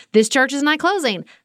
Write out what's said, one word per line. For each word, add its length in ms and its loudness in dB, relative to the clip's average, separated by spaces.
"This 160 4
church 240 0
is 100 -4
not 180 0
closing. 440 -2